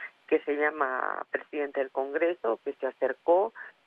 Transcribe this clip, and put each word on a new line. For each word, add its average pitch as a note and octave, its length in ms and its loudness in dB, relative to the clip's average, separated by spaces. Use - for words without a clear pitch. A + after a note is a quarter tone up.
que D#3 60 4
se D3 160 -2
llama D3 720 -2
presidente C#3+ 480 -6
del C3 140 -2
Congreso, E3 720 0
que C#3+ 160 -4
se C3 80 -2
acercó F3 640 2